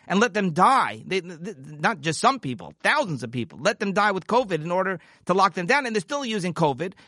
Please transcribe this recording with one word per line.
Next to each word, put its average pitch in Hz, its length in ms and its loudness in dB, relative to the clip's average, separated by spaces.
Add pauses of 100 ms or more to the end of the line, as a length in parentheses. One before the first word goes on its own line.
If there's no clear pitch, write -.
and 185 140 2
let 202 140 2
them 196 180 0
die. 165 520 4
They, 180 160 -2
th-, 175 380 -12
not 151 420 -4
just 156 200 -2
some 254 180 4
people, 98 420 -8
thousands 196 440 0
of 117 80 -10
people, 120 280 -6
let 202 200 0
them 196 120 -4
die 202 200 2
with 190 160 -6
covid 202 340 0
in 165 80 -6
order 185 300 -2 (260)
to 175 80 2
lock 196 200 4
them 180 120 -4
down. 269 180 2
And 226 120 -2
they're 208 40 0
still 285 240 -4
using 202 300 -4
covid, 151 380 0 (160)